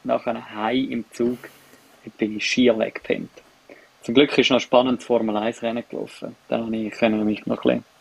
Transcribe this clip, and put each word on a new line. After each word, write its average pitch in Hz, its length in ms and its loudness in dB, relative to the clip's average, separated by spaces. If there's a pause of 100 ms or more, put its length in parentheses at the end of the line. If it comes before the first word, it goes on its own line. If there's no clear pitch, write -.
nach 120 220 -2
einem 117 280 -8
Heim 127 360 -2
im 117 200 -6
Zug, 120 280 -2 (680)
da 113 120 -16
bin 107 200 -2
ich 104 80 -6
schier 120 340 4
weggepennt. - 520 -4 (720)
Zum 117 100 -6
Glück 143 240 4
ist 127 120 4
noch 131 80 4
ein 117 40 2
spannendes 127 420 2
Formel 110 320 0
eins 110 260 -2
Rennen 117 280 -4
gelaufen. - 480 -10 (100)
Da - 120 -2
konnte 113 180 -4
ich 110 240 -4
mich 107 460 2
noch - 180 -2
ein 123 140 2
bisschen 120 40 -16 (180)